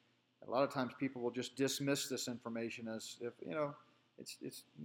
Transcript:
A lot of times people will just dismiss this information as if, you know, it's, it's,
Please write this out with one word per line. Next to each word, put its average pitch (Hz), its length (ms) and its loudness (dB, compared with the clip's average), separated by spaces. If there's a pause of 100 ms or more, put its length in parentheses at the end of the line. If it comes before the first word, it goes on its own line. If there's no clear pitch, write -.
(480)
A - 20 -12
lot 123 140 6
of 135 100 2
times 127 260 2
people 131 220 0
will 120 80 4
just 120 260 -2
dismiss 135 520 2
this 127 200 -2
information 117 600 -4
as 110 340 -6
if, 117 100 -2 (140)
you - 80 -4
know, 147 220 0 (420)
it's, - 240 -10
it's, - 220 -8 (220)